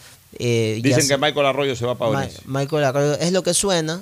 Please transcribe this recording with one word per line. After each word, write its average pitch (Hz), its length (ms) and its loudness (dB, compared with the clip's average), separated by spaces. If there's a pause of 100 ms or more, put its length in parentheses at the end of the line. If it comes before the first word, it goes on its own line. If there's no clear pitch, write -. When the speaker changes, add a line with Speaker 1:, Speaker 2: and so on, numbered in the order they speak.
(380)
Speaker 1:
Eh, 113 440 0
ya 127 60 2
Speaker 2:
Dicen 147 140 4
Speaker 1:
se 139 60 2
Speaker 2:
que 139 100 2
Michael 147 260 2
Arroyo 135 320 0
se 120 80 -6
va 120 140 -2
para 120 120 0
Speaker 1:
Ma-, 107 100 0
Speaker 2:
Orense. 95 260 -8
Speaker 1:
Michael 139 380 -2
Arroyo, 143 340 0
es 175 140 0
lo 185 100 0
que 175 100 0
suena, 170 500 0